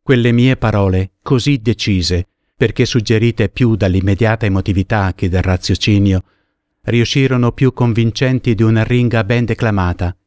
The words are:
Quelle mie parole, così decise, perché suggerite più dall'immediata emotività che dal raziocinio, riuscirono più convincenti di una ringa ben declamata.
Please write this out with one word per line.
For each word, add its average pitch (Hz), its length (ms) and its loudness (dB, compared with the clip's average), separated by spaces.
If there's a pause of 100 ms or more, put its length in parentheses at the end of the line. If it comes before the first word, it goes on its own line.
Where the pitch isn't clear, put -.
Quelle 120 300 2
mie 123 240 2
parole, 98 640 0
così 139 400 0
decise, 92 640 -2 (280)
perché 120 300 0
suggerite 110 640 0
più 113 260 0
dall'immediata 98 680 0
emotività 98 720 -2
che 98 120 -4
dal 87 140 0
raziocinio, 95 840 0 (600)
riuscirono 123 680 0
più 131 220 0
convincenti 120 840 0
di 110 80 0
una 110 200 2
ringa 117 400 0
ben 120 220 0
declamata. 95 680 -2 (120)